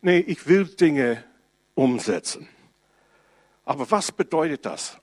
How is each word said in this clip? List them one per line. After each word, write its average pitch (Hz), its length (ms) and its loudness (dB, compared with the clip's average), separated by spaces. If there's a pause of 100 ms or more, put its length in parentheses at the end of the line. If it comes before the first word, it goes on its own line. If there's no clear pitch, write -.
nee, 180 160 4
ich 175 280 -6
will 185 180 4
Dinge 135 580 0 (500)
umsetzen. 120 720 -2 (1160)
Aber 139 240 -6
was 208 220 -2
bedeutet 160 540 -2
das - 380 -10